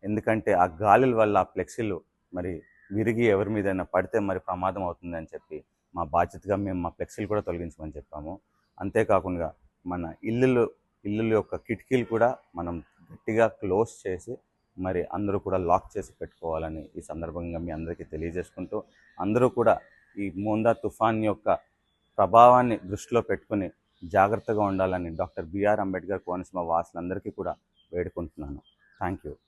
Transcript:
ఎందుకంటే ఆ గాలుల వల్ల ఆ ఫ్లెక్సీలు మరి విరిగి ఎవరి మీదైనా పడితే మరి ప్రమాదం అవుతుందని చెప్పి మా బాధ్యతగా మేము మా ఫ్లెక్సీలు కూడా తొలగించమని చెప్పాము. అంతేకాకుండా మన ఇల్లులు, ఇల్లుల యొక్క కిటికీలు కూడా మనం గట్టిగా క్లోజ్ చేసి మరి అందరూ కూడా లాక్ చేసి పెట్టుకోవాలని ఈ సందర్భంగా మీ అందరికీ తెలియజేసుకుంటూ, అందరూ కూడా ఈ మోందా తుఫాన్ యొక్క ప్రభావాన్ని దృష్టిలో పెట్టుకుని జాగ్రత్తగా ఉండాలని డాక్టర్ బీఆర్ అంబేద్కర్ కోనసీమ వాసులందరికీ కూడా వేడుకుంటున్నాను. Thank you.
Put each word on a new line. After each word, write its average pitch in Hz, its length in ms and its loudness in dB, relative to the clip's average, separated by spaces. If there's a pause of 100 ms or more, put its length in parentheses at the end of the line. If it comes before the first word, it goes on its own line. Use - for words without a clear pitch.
ఎందుకంటే 107 440 0 (120)
ఆ - 20 8 (180)
గాలుల 117 380 6
వల్ల 104 240 4
ఆ - 80 -6
ఫ్లెక్సీలు 95 440 -4 (400)
మరి 90 160 -6 (440)
విరిగి 113 280 2 (100)
ఎవరి 98 200 0
మీదైనా 95 300 -2 (100)
పడితే 92 240 2
మరి 98 300 -2
ప్రమాదం 92 400 -4
అవుతుందని 85 460 -10
చెప్పి 78 240 -14 (380)
మా 85 80 -4 (120)
బాధ్యతగా 92 480 0
మేము 92 220 -4
మా 82 100 -6
ఫ్లెక్సీలు 95 360 -8
కూడా 104 140 -2
తొలగించమని 85 520 -10
చెప్పాము. 76 360 -14 (480)
అంతేకాకుండా 92 680 0 (440)
మన 82 200 -6 (180)
ఇల్లులు, 123 340 4 (440)
ఇల్లుల 110 300 0
యొక్క 95 180 -4 (100)
కిటికీలు 117 380 -2
కూడా 113 240 2 (300)
మనం 85 180 -6 (360)
గట్టిగా 113 360 2 (140)
క్లోజ్ 101 320 0 (120)
చేసి 95 300 -8 (400)
మరి 92 260 -2 (160)
అందరూ 101 280 -2
కూడా 95 140 0 (100)
లాక్ 95 260 2
చేసి - 240 -10
పెట్టుకోవాలని 80 640 -8 (140)
ఈ - 20 -12
సందర్భంగా 82 580 -8
మీ 82 200 -8
అందరికీ 82 260 -8
తెలియజేసుకుంటూ, 85 800 -8 (400)
అందరూ 117 240 4
కూడా 110 280 2 (400)
ఈ 101 100 -6 (180)
మోందా 110 300 2 (100)
తుఫాన్ 110 460 0
యొక్క 95 280 0 (600)
ప్రభావాన్ని 117 600 8 (140)
దృష్టిలో 113 300 0 (100)
పెట్టుకుని 95 380 -4 (440)
జాగ్రత్తగా 104 560 4
ఉండాలని 92 400 0 (100)
డాక్టర్ 90 320 -6
బీఆర్ 104 320 2
అంబేద్కర్ 92 420 -4
కోనసీమ 90 340 -6 (100)
వాసులందరికీ 87 680 -4
కూడా 87 140 -4 (420)
వేడుకుంటున్నాను. 80 680 -8 (400)
Thank 92 260 -6
you. 73 60 -12 (160)